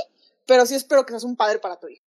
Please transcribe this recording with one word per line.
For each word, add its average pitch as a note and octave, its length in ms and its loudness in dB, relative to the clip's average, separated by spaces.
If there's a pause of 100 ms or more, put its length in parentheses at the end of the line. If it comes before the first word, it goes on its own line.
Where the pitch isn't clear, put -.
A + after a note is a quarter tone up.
(460)
pero B3+ 200 6
sí C4 80 -6
espero C4 320 0
que A#3 60 -14
seas A3+ 120 -12
un B3 120 -8
padre A3 240 -2
para F3+ 180 -10
tu E3 100 -20
hijo". - 180 -20